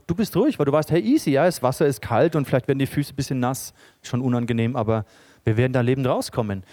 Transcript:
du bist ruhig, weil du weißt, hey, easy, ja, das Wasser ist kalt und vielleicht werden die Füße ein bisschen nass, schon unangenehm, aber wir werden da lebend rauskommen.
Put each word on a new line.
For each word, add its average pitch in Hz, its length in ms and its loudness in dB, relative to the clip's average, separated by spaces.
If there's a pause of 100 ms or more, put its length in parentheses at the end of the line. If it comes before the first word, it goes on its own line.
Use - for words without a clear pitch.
du 170 80 -4
bist 196 220 -2
ruhig, 247 240 2
weil 143 80 2
du 139 40 2
weißt, 151 200 0
hey, 170 100 2
easy, 262 300 0
ja, 139 140 4
das 175 180 0
Wasser 131 240 2
ist - 160 -2
kalt 143 320 2
und 143 120 0
vielleicht 131 200 0
werden 135 100 0
die 135 80 0
Füße - 280 -4
ein - 20 -20
bisschen 135 240 -4
nass, 127 340 -4 (300)
schon 123 180 -4
unangenehm, 120 540 0
aber 110 300 0 (380)
wir 110 140 2
werden 127 160 2
da 127 80 2
lebend 127 240 2
rauskommen. 113 680 -2